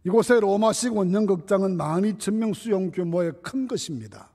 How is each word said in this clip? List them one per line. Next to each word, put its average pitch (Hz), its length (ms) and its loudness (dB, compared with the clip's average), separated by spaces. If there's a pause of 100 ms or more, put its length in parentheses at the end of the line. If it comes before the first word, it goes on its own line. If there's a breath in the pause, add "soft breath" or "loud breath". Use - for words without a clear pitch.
이곳의 226 380 4
로마식 214 540 2
원정극장은 190 840 0
만 160 280 0
이천 214 340 -2
명 220 140 0
수용 190 360 -2
규모의 170 440 -2 (100)
큰 262 240 -6
것입니다. 135 680 -10